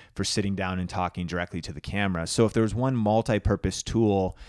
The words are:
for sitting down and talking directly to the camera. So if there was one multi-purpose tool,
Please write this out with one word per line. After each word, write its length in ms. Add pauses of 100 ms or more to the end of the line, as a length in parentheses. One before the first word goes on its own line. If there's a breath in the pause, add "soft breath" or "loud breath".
(140 loud breath)
for 100
sitting 300
down 240
and 100
talking 380
directly 340
to 140
the 60
camera. 460
So 200
if 80
there 80
was 120
one 220
multi-purpose 840
tool, 560 (100 loud breath)